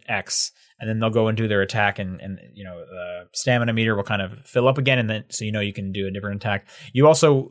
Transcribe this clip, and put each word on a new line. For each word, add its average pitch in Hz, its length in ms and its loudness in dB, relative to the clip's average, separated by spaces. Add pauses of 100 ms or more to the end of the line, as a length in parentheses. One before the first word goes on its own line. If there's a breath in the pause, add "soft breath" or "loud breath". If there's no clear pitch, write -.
X. - 440 -4 (260 soft breath)
And 110 100 -8
then 110 120 -2
they'll 113 100 2
go 110 160 4
and 107 120 0
do 113 100 0
their 101 140 4
attack, 101 360 0
and, 92 220 -8
and, 98 180 -12 (160)
you 101 80 -20
know, 90 160 -16
the 90 540 -14
stamina 120 400 0
meter 113 240 2
will 101 80 0
kind 104 160 -2
of 98 240 -8
fill 123 240 2
up 131 100 2
again, 131 200 2
and 110 100 0
then, 107 220 -4
so - 160 -8
you 107 40 -4
know 107 100 -2
you 101 120 -4
can 98 180 -8
do 98 160 -4
a 95 40 -6
different 101 340 -8
attack. 101 240 -2 (240 loud breath)
You 135 140 6
also 151 440 6